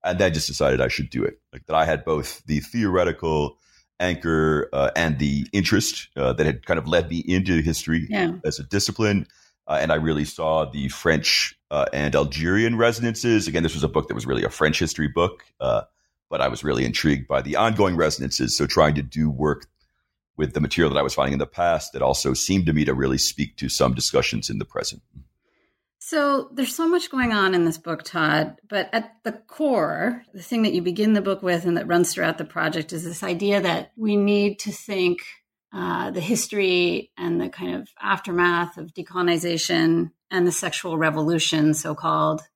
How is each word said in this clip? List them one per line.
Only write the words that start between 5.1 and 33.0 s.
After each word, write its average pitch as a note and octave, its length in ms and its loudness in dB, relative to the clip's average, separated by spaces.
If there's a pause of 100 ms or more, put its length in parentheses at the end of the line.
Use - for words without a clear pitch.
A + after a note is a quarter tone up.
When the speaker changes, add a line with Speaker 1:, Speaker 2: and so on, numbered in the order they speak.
Speaker 1:
the C#2+ 340 0
interest, - 640 0
uh, C2+ 180 0
that D#2 120 0
had B1+ 180 -2
kind E2+ 140 0
of D#2 80 -6
led E2 240 0
me E2 80 -4
into F#2 420 2
history D#2+ 480 0
Speaker 2:
Yeah. G3 260 0 (100)
Speaker 1:
as D2+ 160 -4
a - 20 -10
discipline. G2 640 0 (400)
Uh, D2+ 160 0
and D#2+ 100 0
I D#2+ 40 4
really D#2 280 0
saw D#2+ 400 0
the C#2 240 -6
French, - 680 0 (120)
uh, D2 220 0
and C#2+ 220 -2
Algerian F2 640 2
resonances. A2+ 680 2
Again, E2 160 0
this D#2+ 100 0
was D#2 80 -2
a D#2 60 2
book D#2 200 0
that G#1+ 60 -4
was A1+ 100 -6
really A#1+ 200 0
a - 60 0
French D2+ 280 0
history D#2 300 -2
book, - 360 0 (160)
uh, B1+ 220 0 (480)
but D#2+ 100 -4
I C2 80 2
was - 140 -6
really C2 220 0
intrigued C2+ 420 0
by C2+ 160 0
the C#2 140 -4
ongoing G2 400 2
resonances. C2+ 600 0
So C#2+ 100 0
trying D2+ 280 4
to C#2+ 80 0
do D#2 260 -2
work C#2+ 380 -2 (680)
with D2 180 -2
the D2+ 60 -2
material D2+ 340 2
that C#2 60 4
I - 20 2
was C2+ 120 -2
finding C#2 180 0
in C#2 80 -2
the C#2+ 60 -2
past E2+ 460 -2
that C2+ 80 -6
also C2 320 2
seemed F#2 340 0
to D#2+ 60 2
me D2+ 120 2
to C2 100 0
really C2+ 240 0
speak - 380 -2
to C2 120 -6
some B1+ 240 2
discussions B1 560 -2
in A1 100 -6
the G1+ 60 -6
present. - 380 -10 (1000)
Speaker 2:
So C#4+ 540 0
there's B3+ 200 -2
so E4 140 0
much F4 220 0
going B3 220 0
on F#3+ 220 2
in F3 100 4
this D#3+ 120 0
book, - 280 -8
Todd, D#3 520 0 (100)
but G3+ 260 -4
at A3 320 -4
the A3 80 -4
core, A3 880 -2 (100)
the F3+ 100 -18
thing A3+ 200 -2
that G#3+ 100 2
you F3+ 80 2
begin F#3+ 320 2
the G#3 80 4
book F#3+ 220 -2
with F3+ 240 0
and E3+ 100 2
that E3+ 120 -4
runs F3 260 4
throughout E3 240 0
the - 60 -6
project D#3+ 480 -4
is E3+ 120 -8